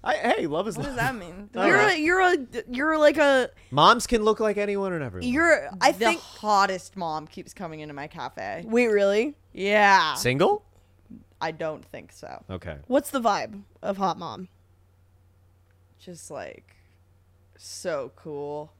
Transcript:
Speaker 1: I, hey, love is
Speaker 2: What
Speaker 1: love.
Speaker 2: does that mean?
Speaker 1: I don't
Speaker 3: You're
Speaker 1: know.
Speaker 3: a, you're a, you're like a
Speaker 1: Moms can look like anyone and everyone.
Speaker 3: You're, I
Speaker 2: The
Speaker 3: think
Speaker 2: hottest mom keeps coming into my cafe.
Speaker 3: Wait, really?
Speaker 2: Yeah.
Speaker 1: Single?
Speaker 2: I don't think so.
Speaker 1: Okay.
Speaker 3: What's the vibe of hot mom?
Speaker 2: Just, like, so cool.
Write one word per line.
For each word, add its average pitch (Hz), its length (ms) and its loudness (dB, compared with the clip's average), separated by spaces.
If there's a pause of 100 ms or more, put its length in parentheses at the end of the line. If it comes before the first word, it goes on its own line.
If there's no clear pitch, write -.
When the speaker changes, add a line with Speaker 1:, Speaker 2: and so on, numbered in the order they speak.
Speaker 1:
I, 302 120 0
hey, 240 300 -2
love 165 220 -4
is 196 80 -8
Speaker 2:
What - 100 -8
Speaker 1:
love. 262 100 -8
Speaker 2:
does 226 80 -4
that 254 120 -2
mean? 190 380 -16
Speaker 1:
I - 40 -8
don't 185 80 2
Speaker 3:
You're 381 120 6
Speaker 1:
know. 415 100 4
Speaker 3:
a, 359 80 2
you're 339 240 2
a, 359 160 4 (340)
you're 302 280 0
like 294 180 6
a 277 320 4 (220)
Speaker 1:
Moms 190 360 6
can 226 160 0
look 214 160 2
like 208 200 -2
anyone 202 340 -2
and 160 100 -4
everyone. 117 300 -6
Speaker 3:
You're, 294 380 2 (100)
I 262 120 6
Speaker 2:
The 180 60 -6
Speaker 3:
think 226 220 0
Speaker 2:
hottest 196 760 -2
mom 156 300 -6
keeps - 280 -18
coming 160 260 -12
into 151 140 -14
my 143 120 -12
cafe. 135 600 -10
Speaker 3:
Wait, 233 220 2
really? 208 460 2 (200)
Speaker 2:
Yeah. 196 600 4
Speaker 1:
Single? 147 480 0 (760)
Speaker 2:
I 160 120 -4
don't 156 340 -10
think - 260 -20
so. - 380 -18
Speaker 1:
Okay. 87 260 -12 (100)
Speaker 3:
What's - 240 0
the 262 100 -4
vibe 202 420 -4 (200)
of 196 140 -6
hot 190 220 -4
mom? 165 300 -12 (1500)
Speaker 2:
Just, - 320 -20
like, 98 460 -16 (800)
so 143 580 -8
cool. 147 640 -12